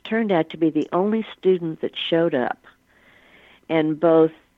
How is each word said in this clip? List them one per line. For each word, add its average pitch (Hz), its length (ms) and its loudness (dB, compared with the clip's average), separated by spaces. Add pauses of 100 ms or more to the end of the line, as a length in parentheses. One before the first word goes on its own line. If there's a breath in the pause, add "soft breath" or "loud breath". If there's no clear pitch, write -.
turned 220 280 -2
out 160 180 0
to - 60 -14
be 160 140 0
the 147 220 -2
only 208 340 0 (100)
student 170 440 -2
that - 160 -8
showed 165 380 0
up. 123 240 -4 (1120 soft breath)
And 156 320 0
both 160 320 4 (260)